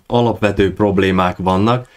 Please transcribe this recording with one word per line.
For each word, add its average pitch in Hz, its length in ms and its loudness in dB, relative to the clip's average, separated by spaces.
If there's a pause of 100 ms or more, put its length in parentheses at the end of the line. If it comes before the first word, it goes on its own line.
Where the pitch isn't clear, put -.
alapvető 104 680 0
problémák 92 640 0
vannak. 101 600 0